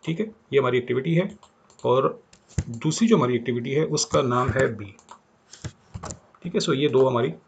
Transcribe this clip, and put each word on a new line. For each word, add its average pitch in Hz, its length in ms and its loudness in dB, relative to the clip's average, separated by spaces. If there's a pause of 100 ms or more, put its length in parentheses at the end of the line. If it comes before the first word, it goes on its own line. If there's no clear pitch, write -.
ठीक 165 160 -4
है, 214 60 0 (280)
ये 139 60 4
हमारी 127 180 0
activity 127 360 -2
है। 185 160 0 (560)
और 127 380 0 (460)
दूसरी 156 380 0
जो 220 100 6
हमारी 123 180 2
activity 120 360 -4
है 156 140 0
उसका 147 360 0
नाम 123 280 0
है 127 260 2
B। 101 200 -14 (1500)
ठीक 175 120 -6
है, 214 40 2
so 170 140 -2
ये 139 160 0
दो 131 180 4
हमारी 127 260 0 (140)